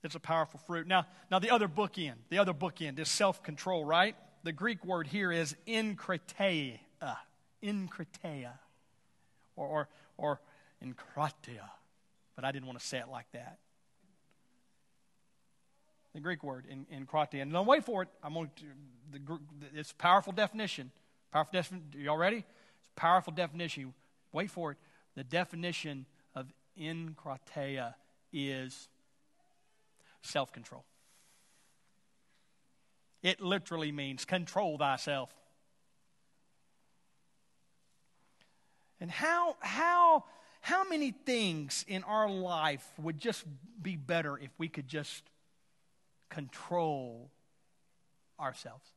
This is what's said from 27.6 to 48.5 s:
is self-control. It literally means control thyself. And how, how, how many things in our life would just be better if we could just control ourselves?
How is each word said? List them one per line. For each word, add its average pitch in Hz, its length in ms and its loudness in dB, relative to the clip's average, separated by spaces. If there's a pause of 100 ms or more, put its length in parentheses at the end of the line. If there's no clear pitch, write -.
is 135 560 -6 (1300)
self-control. 123 640 -6 (2500)
It 180 180 2
literally 170 500 -2
means 139 340 -6
control 180 520 0
thyself. 139 520 0 (3750)
And 175 120 -8
how, 339 480 2
how, 330 640 8 (380)
how 370 220 2
many 302 280 0
things 185 760 0
in 190 180 -2
our 214 220 4
life 170 560 0 (140)
would 160 220 -4
just - 260 -2 (340)
be 180 160 -4
better 147 440 -2
if 139 180 -12
we 165 120 -2
could 143 180 -8
just 143 360 -6 (1080)
control 135 1000 -4 (1120)
ourselves? 127 460 -8 (120)